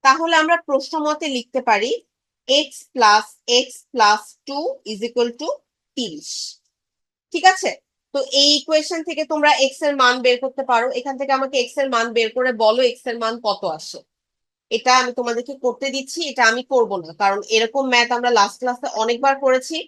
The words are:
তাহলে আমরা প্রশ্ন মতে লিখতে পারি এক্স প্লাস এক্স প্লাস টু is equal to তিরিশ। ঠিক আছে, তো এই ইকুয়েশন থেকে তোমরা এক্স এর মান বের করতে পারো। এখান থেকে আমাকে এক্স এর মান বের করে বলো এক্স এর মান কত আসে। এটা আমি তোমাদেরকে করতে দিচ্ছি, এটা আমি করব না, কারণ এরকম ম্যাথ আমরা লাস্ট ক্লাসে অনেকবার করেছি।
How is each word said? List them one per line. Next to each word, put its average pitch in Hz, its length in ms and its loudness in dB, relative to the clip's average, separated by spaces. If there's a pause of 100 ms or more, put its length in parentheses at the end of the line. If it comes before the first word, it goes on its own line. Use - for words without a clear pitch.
তাহলে 320 380 2
আমরা 330 140 2 (120)
প্রশ্ন 277 240 -2 (140)
মতে 302 200 -4 (100)
লিখতে 247 240 -6 (100)
পারি 214 200 0 (720)
এক্স 285 180 -10 (160)
প্লাস 214 320 4 (320)
এক্স - 180 -2 (160)
প্লাস 214 300 4 (260)
টু 277 100 -6 (320)
is 208 160 -10
equal 240 240 0 (100)
to 311 80 -6 (480)
তিরিশ। 170 340 -8 (1000)
ঠিক 320 200 -4
আছে, 370 180 -2 (420)
তো 277 60 -4 (220)
এই 285 80 6 (100)
ইকুয়েশন 311 500 -2
থেকে 311 140 -4 (100)
তোমরা 294 180 2 (140)
এক্স 269 220 -4
এর 285 160 0
মান 247 120 4 (100)
বের 247 200 4
করতে 262 260 -6
পারো। 233 160 2 (120)
এখান 269 220 -6
থেকে 269 180 -2
আমাকে 269 240 -4
এক্স 247 200 -8
এর 269 120 -2
মান 233 120 0 (100)
বের 226 200 0
করে 254 140 0 (140)
বলো 220 160 4 (100)
এক্স 240 200 -16
এর 233 120 -6
মান 226 120 -2 (120)
কত 196 160 -2 (160)
আসে। - 200 -16 (760)
এটা 247 240 2
আমি 247 180 -4
তোমাদেরকে 240 360 -4 (100)
করতে 247 300 -2
দিচ্ছি, 269 260 -8 (100)
এটা 247 200 0
আমি 247 120 -4 (100)
করব 233 180 2 (120)
না, 160 80 -14 (120)
কারণ 196 180 2 (160)
এরকম 226 360 0
ম্যাথ 240 240 4
আমরা 247 220 0
লাস্ট 202 220 2
ক্লাসে 247 280 -6 (140)
অনেকবার 240 320 2 (100)
করেছি। 262 320 0 (120)